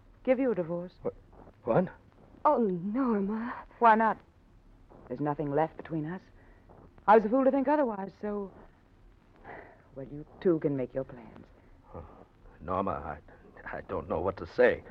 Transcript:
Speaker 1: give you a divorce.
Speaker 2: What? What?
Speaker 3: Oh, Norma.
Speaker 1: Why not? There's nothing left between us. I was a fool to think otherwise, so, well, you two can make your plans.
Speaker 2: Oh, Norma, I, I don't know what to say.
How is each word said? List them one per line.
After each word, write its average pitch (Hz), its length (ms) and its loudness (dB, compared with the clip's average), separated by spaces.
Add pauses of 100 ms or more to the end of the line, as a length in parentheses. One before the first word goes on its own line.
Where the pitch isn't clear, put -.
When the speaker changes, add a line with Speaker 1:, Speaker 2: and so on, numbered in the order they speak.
(240)
Speaker 1:
give 254 160 4
you 262 120 2
a 196 40 0
divorce. 175 360 -6 (100)
Speaker 2:
What? - 120 -6 (500)
What? 180 240 2 (580)
Speaker 3:
Oh, 294 120 4
Norma. 214 960 -2 (260)
Speaker 1:
Why 226 160 8
not? 220 220 2 (880)
There's 123 120 -8
nothing 147 320 -4
left 156 260 0
between 156 280 -8
us. 180 160 -10 (840)
I 220 100 10
was 214 80 4
a 208 40 0
fool 262 140 4
to 254 80 6
think 269 160 2
otherwise, 233 440 0 (100)
so, 208 300 -8 (1400)
well, 135 160 -14
you 147 140 -14 (160)
two 165 180 4
can 147 180 0
make 127 160 -6
your 135 100 -4
plans. 113 420 -18 (500)
Speaker 2:
Oh, 80 80 -12 (600)
Norma, 92 280 -2
I, 73 260 -8 (600)
I - 100 -10
don't 82 220 -8
know 82 100 -2
what 95 180 -2
to 87 180 -10
say. 120 360 4